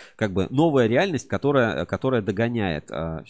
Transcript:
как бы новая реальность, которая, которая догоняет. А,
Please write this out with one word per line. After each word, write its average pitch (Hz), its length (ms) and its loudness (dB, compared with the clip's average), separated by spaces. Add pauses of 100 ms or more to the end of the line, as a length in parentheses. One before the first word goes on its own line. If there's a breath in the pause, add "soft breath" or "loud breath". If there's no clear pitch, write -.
(160 loud breath)
как 104 160 -2
бы 92 180 0
новая 139 380 4
реальность, 147 400 0
которая, 110 580 0
которая 123 360 -2
догоняет. 104 680 -2
А, 80 400 -6